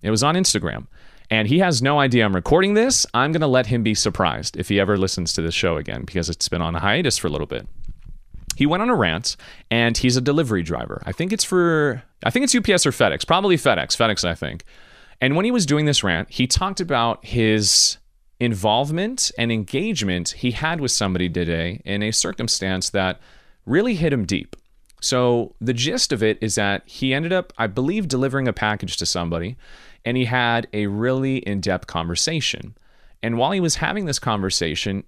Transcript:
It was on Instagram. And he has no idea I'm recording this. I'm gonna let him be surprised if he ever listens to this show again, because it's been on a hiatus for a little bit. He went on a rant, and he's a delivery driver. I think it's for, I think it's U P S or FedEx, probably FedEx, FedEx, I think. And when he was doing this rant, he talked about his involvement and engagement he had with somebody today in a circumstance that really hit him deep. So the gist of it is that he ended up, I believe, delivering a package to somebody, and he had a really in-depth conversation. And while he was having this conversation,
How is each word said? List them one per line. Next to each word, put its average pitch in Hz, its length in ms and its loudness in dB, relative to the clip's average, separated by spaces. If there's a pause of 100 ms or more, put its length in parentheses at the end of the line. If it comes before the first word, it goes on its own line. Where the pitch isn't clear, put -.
It 101 100 -4
was 110 120 2
on 156 120 2
Instagram. 85 520 0 (420)
And 110 200 2
he 156 100 4
has 170 220 2
no 143 180 4
idea 123 240 6
I'm 98 120 2
recording 185 380 4
this. 240 400 2
I'm 135 200 2
gonna 156 140 2
let 127 180 4
him 117 180 0
be 110 100 2
surprised 87 640 0
if - 140 -6
he 101 100 4
ever 98 180 4
listens 92 360 -2
to - 80 -2
this 82 120 -2
show 85 220 0
again, 62 300 -6
because 87 240 -4
it's - 180 -4
been 87 140 -2
on 82 120 -2
a 82 60 -2
hiatus 113 380 2
for 90 100 -4
a - 20 0
little 73 180 -4
bit. 58 200 -8 (880)
He 139 100 2
went 170 160 2
on 240 80 0
a 247 60 4
rant, 90 400 0 (340)
and 117 280 2
he's 123 180 4
a 131 60 2
delivery 123 420 2
driver. 73 420 -6
I 85 60 -6
think 180 220 -2
it's 214 100 0
for, 160 600 2 (200)
I 190 60 2
think 254 160 2
it's - 80 2
U 240 80 4
P 214 100 2
S 180 140 4
or 139 60 4
FedEx, 92 360 2
probably 185 300 4
FedEx, 92 400 0
FedEx, 110 260 2
I 85 120 0
think. - 280 -8 (560)
And 135 160 2
when 185 80 2
he 240 80 2
was 226 140 2
doing 147 180 2
this 147 180 2
rant, 90 300 0
he 127 160 0
talked 190 320 -2
about 123 460 0
his 110 720 2 (420)
involvement 127 1000 0
and 117 140 0
engagement 110 840 -2
he 123 140 -2
had 160 280 -4
with 135 120 -2
somebody 92 360 0
today 85 560 -2
in 101 200 -4
a 107 80 -4
circumstance - 800 -2
that 92 280 0 (460)
really 202 300 0
hit 156 180 0
him 113 120 0
deep. - 300 -4 (460)
So 123 600 2
the 120 120 0
gist 151 380 -2
of 110 120 -2
it 110 180 4
is 107 140 -2
that 101 300 0
he 131 280 -2
ended 165 180 -2
up, 180 260 -2
I 113 100 0
believe, 151 400 -2
delivering 131 400 0
a 110 60 0
package 104 440 -2
to 95 80 -2
somebody, 85 500 -4 (480)
and 120 140 -2
he 127 80 2
had 117 480 0
a 104 140 0
really 131 500 0
in-depth 98 500 -4
conversation. - 880 -4 (460)
And 113 160 -2
while 139 140 2
he 202 80 0
was 170 160 0
having 190 300 -2
this 143 140 -4
conversation, 98 880 -2